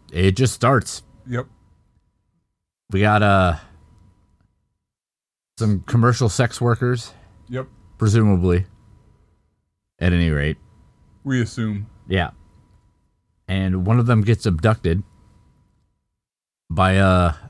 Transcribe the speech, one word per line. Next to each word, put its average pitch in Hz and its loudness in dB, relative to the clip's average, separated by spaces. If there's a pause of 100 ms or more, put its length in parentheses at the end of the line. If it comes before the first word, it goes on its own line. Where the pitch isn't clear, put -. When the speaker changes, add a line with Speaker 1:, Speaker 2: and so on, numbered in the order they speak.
(120)
Speaker 1:
it 92 2
just 123 0
starts. - -2 (240)
Speaker 2:
Yep. 123 -8 (1500)
Speaker 1:
We 98 0
got, 107 2
uh, 95 2 (2000)
some 104 -2
commercial 117 0
sex - -4
workers. 120 -4 (360)
Speaker 2:
Yep. 127 -12 (300)
Speaker 1:
Presumably. 98 2 (1300)
At 90 0
any 85 2
rate. 76 -2 (680)
Speaker 2:
We 131 -2
assume. 107 -6 (200)
Speaker 1:
Yeah. 90 -2 (1200)
And 92 -4
one 113 2
of 117 2
them 117 2
gets 110 0
abducted 98 0 (1700)
by, 95 0
uh, 92 2 (160)